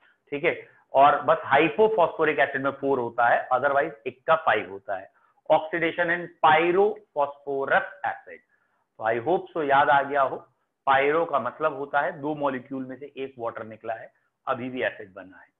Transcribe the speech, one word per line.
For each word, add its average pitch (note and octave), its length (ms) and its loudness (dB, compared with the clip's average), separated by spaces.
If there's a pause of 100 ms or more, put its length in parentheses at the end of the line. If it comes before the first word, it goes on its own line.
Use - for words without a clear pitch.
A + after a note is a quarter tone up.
(320)
ठीक C#3+ 120 -4
है। C3 240 -2 (240)
और C#3 300 6
बस D#3 240 2
hypophosphoric D#3+ 920 2
एसिड C#3 260 0
में C#3 80 0
फ़ोर C#3 260 -2
होता A#2+ 300 0
है, - 200 0
otherwise C#3 440 0 (140)
एक - 200 -10
का D#3+ 100 4
फ़ाइव G#2+ 340 -2
होता G2 260 -10
है। F#2+ 140 -16 (380)
Oxidation E3 600 0
in F3 160 -4 (180)
pyrophosphorus D#3+ 1400 2 (200)
acid, F2+ 340 -10 (580)
तो A2 60 -6
I A#2 220 0
hope F#3 260 0
so E3 160 -4
याद C#3 220 4
आ C#3 120 4
गया C#3 200 0
हो, C3 140 -2 (500)
pyro C#3+ 440 2
का C#3+ 100 0
मतलब C#3 380 -4
होता C#3+ 220 -4
है E3 200 -4
दो D3+ 140 -6
molecule C3 500 -6
में C3 120 -14
से C#3 200 -18
एक C3+ 220 -10
water A2+ 260 -8
निकला A2 300 -10
है, B2 180 -14 (340)
अभी B2+ 240 -6
भी B2+ 120 -6
acid G2+ 320 -6
बना F#2 240 -20
है। - 100 -20 (120)